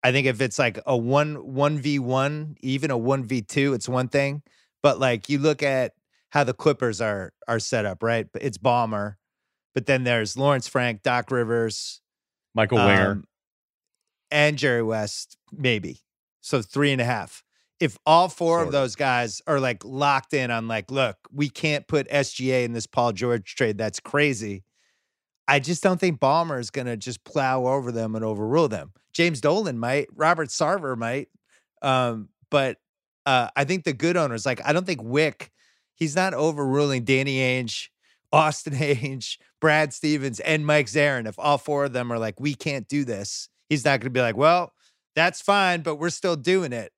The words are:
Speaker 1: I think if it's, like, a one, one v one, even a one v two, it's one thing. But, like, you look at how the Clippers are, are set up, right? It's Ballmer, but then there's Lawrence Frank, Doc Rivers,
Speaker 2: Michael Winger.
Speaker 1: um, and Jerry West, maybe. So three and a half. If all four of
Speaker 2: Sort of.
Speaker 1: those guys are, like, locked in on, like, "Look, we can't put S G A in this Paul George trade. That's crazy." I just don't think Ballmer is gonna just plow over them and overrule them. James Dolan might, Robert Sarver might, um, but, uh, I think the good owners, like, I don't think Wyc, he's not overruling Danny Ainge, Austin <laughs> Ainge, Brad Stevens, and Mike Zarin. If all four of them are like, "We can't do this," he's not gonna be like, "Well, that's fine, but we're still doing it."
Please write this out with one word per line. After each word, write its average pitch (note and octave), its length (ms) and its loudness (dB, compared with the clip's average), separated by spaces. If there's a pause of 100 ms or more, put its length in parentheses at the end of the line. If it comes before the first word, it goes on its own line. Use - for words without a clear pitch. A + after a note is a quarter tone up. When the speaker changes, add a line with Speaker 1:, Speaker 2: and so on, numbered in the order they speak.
Speaker 1:
I B2+ 120 2
think C3+ 140 2
if A#2+ 120 0
it's, B2+ 180 -2
like, A#2 280 0
a C#3 100 0
one, C#3+ 400 0
one C#3 420 -2
v C#3+ 220 0
one, C#3 640 -2
even C3+ 280 -2
a B2+ 80 -2
one B2+ 280 0
v A#2+ 160 -2
two, C#3 320 0
it's A#2+ 160 -6
one B2+ 180 -2
thing. C#3 360 -2 (380)
But, C3+ 160 6
like, A#2+ 300 0
you C#3+ 120 0
look D3 220 2
at C3 300 0 (380)
how D3 160 2
the A#2+ 80 -2
Clippers A#2+ 480 0
are, G2+ 320 -4 (160)
are A#2 100 2
set A2 260 -2
up, F#2 160 -6
right? A2+ 240 0 (140)
It's A2+ 180 -6
Ballmer, A2 580 0 (600)
but A2 120 -4
then C3 180 2
there's A#2 320 0
Lawrence C3+ 320 2
Frank, A#2+ 340 -2
Doc B2 280 0
Rivers, A#2 680 -2 (560)
Speaker 2:
Michael A2 220 2
Winger. G2 340 6
Speaker 1:
um, G#2 120 -6 (1080)
and D3+ 260 4
Jerry A#2+ 260 2
West, A2 540 -4 (140)
maybe. A2+ 480 -2 (400)
So C3 220 -2
three C#3 320 0
and B2+ 80 -2
a A#2+ 40 0
half. A#2 380 -6 (380)
If C3 240 -2
all E3+ 240 6
four E3+ 300 0
of E3 80 0
Speaker 2:
Sort - 0 -
of. - 40 -4
Speaker 1:
those C3+ 240 0
guys B2 520 0
are, D3 120 2
like, B2 240 -2
locked C3+ 500 0
in C3 160 0
on, A2+ 200 -4
like, A2 220 -6
"Look, C3 260 -2 (120)
we C#3+ 200 -2
can't D3 400 -2
put C#3+ 200 0
S C#3+ 220 0
G C3 220 -2
A B2+ 100 2
in A#2+ 80 -4
this A#2 160 -6
Paul A#2+ 240 0
George A#2 420 -4
trade. A2 240 0
That's G#2+ 220 -4
crazy." A2 640 -2 (840)
I C#3+ 140 4
just D3+ 240 -4
don't F#3 160 2
think E3+ 220 0
Ballmer D3 380 2
is A#2 100 -8
gonna B2 260 -6
just A2+ 300 -12
plow C3 400 -2
over B2+ 260 0
them A2+ 240 -4
and A2+ 80 -4
overrule A2 460 0
them. F2+ 240 -10 (180)
James E3 300 0
Dolan D3+ 380 0
might, B2+ 340 -2
Robert D#3 360 0
Sarver D#3 460 -2
might, A#2 340 -6 (520)
um, B2 480 -2 (220)
but, C3+ 260 0 (480)
uh, B2+ 300 2
I C#3+ 80 2
think E3+ 200 -2
the D#3+ 80 -2
good D#3+ 240 0
owners, B2+ 300 -2
like, B2+ 180 -2
I D3 80 0
don't F3 140 2
think E3 160 -4
Wyc, C3+ 480 -2 (460)
he's D#3 200 -4
not F#3 200 0
overruling C#3+ 680 0
Danny C3+ 340 2
Ainge, B2+ 500 -2 (420)
Austin D3+ 420 2
<laughs> - 20 -4
Ainge, C3+ 640 -4 (200)
Brad D#3 360 2
Stevens, C#3 460 -2
and D3+ 220 0
Mike D3+ 220 4
Zarin. C3 420 0
If G#2+ 120 -10
all D3 180 2
four C#3+ 280 -2
of C3+ 80 -6
them B2 200 -4
are A#2 60 -2
like, A2 200 -6
"We C#3+ 140 -2
can't C3+ 340 -6
do C#3+ 160 0
this," G2+ 460 -8 (180)
he's C#3+ 160 0
not C#3 160 4
gonna B2+ 120 -6
be B2+ 100 2
like, A2+ 160 0
"Well, E3 360 4 (420)
that's E3+ 260 0
fine, F#3+ 400 2
but D#3 140 -4
we're D#3+ 160 -2
still F3 240 -2
doing D#3 360 0
it." A2 260 -8